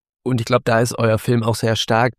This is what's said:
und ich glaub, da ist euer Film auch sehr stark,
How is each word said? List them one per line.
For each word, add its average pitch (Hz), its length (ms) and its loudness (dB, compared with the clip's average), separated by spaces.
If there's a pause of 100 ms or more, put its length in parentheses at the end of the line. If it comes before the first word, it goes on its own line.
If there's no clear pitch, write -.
(260)
und 123 140 0
ich 113 60 -4
glaub, 123 180 0
da 117 160 2
ist 117 180 0
euer 110 220 2
Film 120 240 0
auch 110 120 -2
sehr 113 200 0
stark, 117 440 0